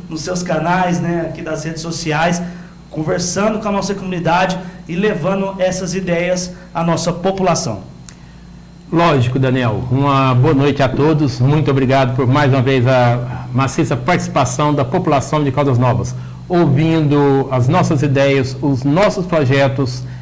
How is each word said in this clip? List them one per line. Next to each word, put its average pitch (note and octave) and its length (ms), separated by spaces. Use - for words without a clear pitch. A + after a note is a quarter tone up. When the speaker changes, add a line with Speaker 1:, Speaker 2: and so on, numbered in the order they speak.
Speaker 1:
nos D#3 140
seus F3+ 200
canais, F3 560
né, E3+ 300
aqui - 140
das D#3 200
redes D#3+ 180
sociais, E3 640
conversando F3+ 720
com G#3+ 80
a - 20
nossa G3 240
comunidade F3+ 640
e E3+ 80
levando G3 640
essas F3+ 340
ideias F3+ 580
à E3 80
nossa E3+ 300
população. F3+ 680
Speaker 2:
Lógico, D3+ 460
Daniel. B2+ 540
Uma C3+ 420
boa C3 180
noite C#3 300
a C3 60
todos. C#3+ 500
Muito D3 320
obrigado C3 460
por C3 100
mais C3+ 260
uma C3 100
vez C3 220
a B2 720
maciça B2 420
participação D3+ 800
da C#3 100
população D3+ 600
de C#3 80
Caldas C3 260
Novas, B2 380
ouvindo D3 1040
as B2 160
nossas E3 340
ideias, C#3 580
os C3+ 220
nossos F3+ 420
projetos, C#3 760